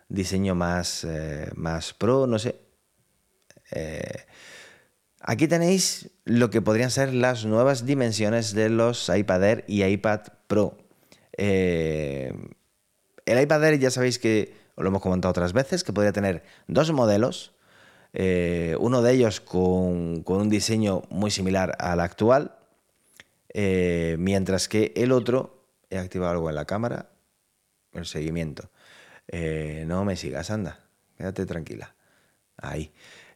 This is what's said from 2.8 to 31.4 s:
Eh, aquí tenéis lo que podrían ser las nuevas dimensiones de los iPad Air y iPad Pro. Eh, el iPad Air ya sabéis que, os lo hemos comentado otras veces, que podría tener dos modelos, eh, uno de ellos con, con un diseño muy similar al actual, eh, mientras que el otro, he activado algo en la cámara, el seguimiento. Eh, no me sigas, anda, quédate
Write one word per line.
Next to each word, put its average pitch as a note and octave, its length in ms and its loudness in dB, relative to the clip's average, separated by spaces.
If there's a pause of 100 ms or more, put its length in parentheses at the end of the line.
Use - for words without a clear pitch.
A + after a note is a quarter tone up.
Eh, - 540 -10 (960)
aquí A#2 260 0
tenéis E3+ 640 2 (160)
lo A#2+ 240 4
que A2+ 120 2
podrían A2+ 300 2
ser C3+ 220 0
las B2 320 2
nuevas A#2+ 400 2
dimensiones A2+ 680 0
de G#2+ 160 2
los A2+ 400 2
iPad F#2 340 2
Air G#2+ 240 2
y G2+ 160 2
iPad G#2 380 2 (260)
Pro. G2+ 300 2 (600)
Eh, D#2+ 960 0 (920)
el A#2+ 160 4
iPad D3+ 240 4
Air D#3 140 6
ya B2+ 120 2
sabéis B2+ 280 0
que, A2 340 0 (220)
os - 80 -8
lo F#2 60 2
hemos F#2+ 120 0
comentado F#2 280 2
otras F2 240 0
veces, C3+ 300 0
que G#2 100 -6
podría G#2 180 2
tener G2 320 -2 (240)
dos D#3 240 2
modelos, A#2+ 640 0 (600)
eh, F2 680 0
uno B2 220 2
de A#2+ 120 4
ellos A#2+ 280 2
con, F2+ 840 0
con F#2+ 180 0
un G#2+ 80 2
diseño G#2+ 600 0
muy G2+ 220 -2
similar F#2+ 480 0
al F2 200 -2
actual, A#2 580 2 (960)
eh, F2+ 640 0
mientras F#2+ 480 0
que G#2+ 280 0
el A#2+ 160 2
otro, A#2 520 0 (260)
he F#2+ 80 -6
activado F2+ 340 -4
algo E2 180 -2
en D#2 60 -4
la D2 100 -6
cámara, A2 440 -6 (840)
el E2+ 120 -10
seguimiento. D#2+ 640 -6 (580)
Eh, D#2 600 -6
no F#2 180 -2
me G2 100 -2
sigas, D#2+ 360 -8
anda, G#2 280 -6 (380)
quédate F#2+ 280 -6